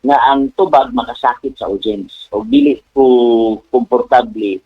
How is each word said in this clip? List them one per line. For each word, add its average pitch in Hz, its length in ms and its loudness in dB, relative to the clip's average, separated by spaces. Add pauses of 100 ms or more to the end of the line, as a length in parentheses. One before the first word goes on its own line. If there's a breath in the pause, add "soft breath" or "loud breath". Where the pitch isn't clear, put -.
nga 139 240 2
ang 139 320 2
tubag 135 320 2
makasakit 123 640 -6
sa 90 160 -10
audience. 101 640 -8
O 107 80 -4
dili 135 400 0 (160)
ko 117 720 2
komportable 120 960 -2